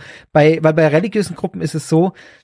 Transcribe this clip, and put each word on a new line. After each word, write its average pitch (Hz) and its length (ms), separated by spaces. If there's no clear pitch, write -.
bei, 156 280
weil 156 120
bei 156 160
religiösen 185 480
Gruppen 185 240
ist 156 120
es 156 140
so, 175 240